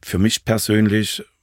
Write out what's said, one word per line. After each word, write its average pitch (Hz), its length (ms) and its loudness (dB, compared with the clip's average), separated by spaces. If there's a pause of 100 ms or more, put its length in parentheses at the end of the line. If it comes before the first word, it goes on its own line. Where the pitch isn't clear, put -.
Für - 140 -4
mich 107 260 0
persönlich 107 800 0 (180)